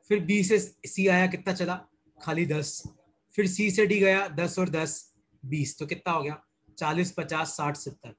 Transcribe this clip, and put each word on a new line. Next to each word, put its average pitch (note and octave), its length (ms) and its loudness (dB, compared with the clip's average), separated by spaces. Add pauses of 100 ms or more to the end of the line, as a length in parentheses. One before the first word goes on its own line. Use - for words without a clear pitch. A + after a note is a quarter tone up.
(100)
फिर G3+ 100 4
B G3 240 2
से G#3 140 4
सी - 480 -4
आया, F#3 200 6
कितना F#3 280 -4
चला? F3+ 200 -2 (440)
खाली D#3+ 280 -2
दस। D3+ 360 -4 (520)
फिर G#3 120 2
सी G3 240 0
से G#3 160 4
डी G3+ 140 2
गया, F#3+ 300 4
दस E3+ 280 -2
और F3+ 120 2
दस, - 440 -4 (280)
बीस। C#3 360 -4
तो D3+ 80 -6
कितना F3 260 -4
हो D#3 100 0
गया? D3+ 200 -8 (360)
चालीस, E3 340 0
पचास, D#3+ 440 -4
साठ, D3 200 -2
सत्तर। - 420 -14